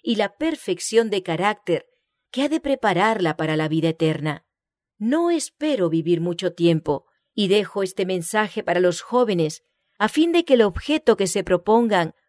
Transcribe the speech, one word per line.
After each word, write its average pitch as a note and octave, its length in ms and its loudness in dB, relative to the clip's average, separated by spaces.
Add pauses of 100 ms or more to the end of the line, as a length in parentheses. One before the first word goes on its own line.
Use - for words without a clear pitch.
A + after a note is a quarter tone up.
y A#3 120 0
la G3+ 200 -2
perfección A3+ 760 -2
de G3 140 -2
carácter F3 600 -2 (460)
que C4 120 -4
ha D4 60 0
de D#4+ 100 -2
prepararla G#3 800 0
para D#3 180 -2
la D#3 120 0
vida D#3+ 220 0
eterna. D#3 560 -4 (520)
No D#4 340 0
espero C#4+ 580 -2
vivir E3 320 0
mucho F3 320 -4
tiempo D#3+ 520 0 (280)
y G3+ 140 -2
dejo G3+ 340 0
este F#3+ 240 -4
mensaje F#3 580 -4
para F3 160 0
los F3+ 220 2
jóvenes G3+ 640 -2 (340)
a - 120 0
fin E4 220 2
de E4+ 120 2
que C#4 120 2
el A#3 80 8
objeto A#3+ 540 0
que G3 100 0
se F#3+ 160 -2
propongan G3 720 2 (160)